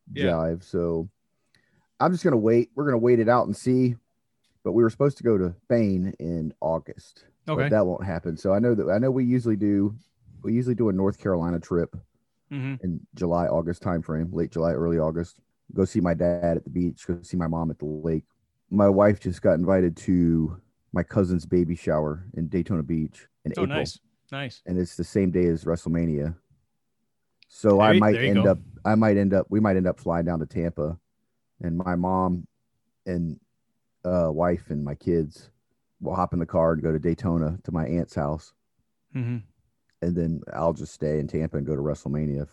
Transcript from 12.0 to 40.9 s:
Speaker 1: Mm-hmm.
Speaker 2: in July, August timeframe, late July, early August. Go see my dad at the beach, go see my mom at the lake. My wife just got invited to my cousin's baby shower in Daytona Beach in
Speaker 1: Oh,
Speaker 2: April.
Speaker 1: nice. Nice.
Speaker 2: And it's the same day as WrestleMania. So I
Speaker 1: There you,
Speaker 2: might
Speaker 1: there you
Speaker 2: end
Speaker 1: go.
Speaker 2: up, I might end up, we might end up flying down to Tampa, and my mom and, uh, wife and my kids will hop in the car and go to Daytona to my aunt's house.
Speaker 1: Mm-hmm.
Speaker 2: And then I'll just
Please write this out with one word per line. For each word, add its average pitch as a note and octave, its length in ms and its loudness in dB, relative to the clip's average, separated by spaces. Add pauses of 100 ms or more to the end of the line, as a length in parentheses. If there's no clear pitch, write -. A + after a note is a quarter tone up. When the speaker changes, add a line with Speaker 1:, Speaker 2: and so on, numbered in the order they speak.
Speaker 1:
Mm-hmm. C3+ 320 -6
Speaker 2:
in F2 160 -4 (140)
July, F2 320 0
August E2 360 -2
timeframe, E2 480 -4
late E2+ 220 -4
July, E2 200 0
early E2 260 0
August. D#2+ 400 -4 (340)
Go F#2+ 140 0
see G2 160 -2
my F2 100 2
dad F2 460 0
at - 60 -10
the - 40 -16
beach, F2 380 -4
go F2 160 -4
see - 160 -6
my E2+ 80 -2
mom E2 240 -4
at D#2+ 80 -8
the D2 80 -10
lake. D#2 380 -4 (440)
My G2+ 220 4
wife G2+ 300 4
just F2+ 200 -6
got F#2+ 140 4
invited F2 420 2
to E2+ 640 0 (320)
my F2+ 100 0
cousin's F2+ 440 0
baby F2 280 0
shower D#2 600 -4
in E2 140 -4
Daytona F2 340 -2
Beach D#2 440 -6 (200)
in D2+ 100 -6
Speaker 1:
Oh, F3 60 -4
Speaker 2:
April. D3+ 160 -2
Speaker 1:
nice. - 200 -6 (320)
Nice. C#3 360 -10
Speaker 2:
And F2+ 100 -4
it's F2+ 200 -4
the E2+ 60 -4
same F#2+ 280 0
day F2+ 160 2
as E2 180 -2
WrestleMania. E2 680 -2 (1120)
So G2+ 320 4
I G#2+ 60 8
Speaker 1:
There A2 80 8
you, G#2 60 6
Speaker 2:
might G#2+ 120 6
Speaker 1:
there G2+ 120 0
you C3+ 80 2
Speaker 2:
end G2+ 120 4
Speaker 1:
go. G2 60 6
Speaker 2:
up, F2+ 80 2 (260)
I G#2+ 120 4
might A2 200 4
end G2 160 2
up, F#2+ 160 2
we G#2 100 0
might G2+ 200 2
end F2+ 80 0
up F2 120 -2
flying E2+ 280 -2
down E2+ 140 -2
to D2+ 60 -6
Tampa, E2 520 -4 (640)
and E2+ 160 -4
my F2+ 180 -2
mom F2+ 500 0 (600)
and, E2+ 340 -6 (640)
uh, F2+ 260 0
wife F2 380 -2
and D2 160 -6
my C#2+ 100 -6
kids D#2+ 540 -2 (540)
will - 120 -6
hop F2+ 200 -2
in F2+ 40 -2
the E2 60 -2
car E2 300 2
and D2+ 80 -4
go D#2+ 100 0
to D#2 60 0
Daytona E2 680 -2
to - 80 -10
my D#2+ 140 -2
aunt's E2 280 -4
house. D#2 380 -6 (640)
Speaker 1:
Mm-hmm. A#2+ 220 -4 (640)
Speaker 2:
And E2+ 140 -2
then E2 240 -2 (120)
I'll E2 200 0
just D#2 200 -10